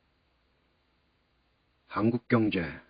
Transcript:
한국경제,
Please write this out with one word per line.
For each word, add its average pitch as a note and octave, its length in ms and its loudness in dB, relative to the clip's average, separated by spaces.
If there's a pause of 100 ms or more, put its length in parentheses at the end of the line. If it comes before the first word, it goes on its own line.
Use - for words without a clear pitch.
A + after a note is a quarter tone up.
(1900)
한국경제, A2 760 0 (260)